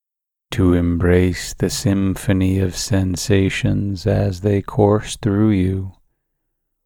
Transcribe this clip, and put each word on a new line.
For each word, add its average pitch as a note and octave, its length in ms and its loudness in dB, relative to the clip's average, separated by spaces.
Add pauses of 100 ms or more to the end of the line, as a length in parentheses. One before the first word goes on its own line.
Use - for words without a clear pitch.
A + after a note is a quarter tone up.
(500)
to F2+ 240 2
embrace F2 800 2
the F#2 160 -2
symphony F#2+ 880 0
of F#2 180 -2
sensations G2 1300 -2
as G2+ 340 0
they G2+ 200 0
course G#2+ 600 0
through G#2+ 280 2
you. F#2+ 420 0 (920)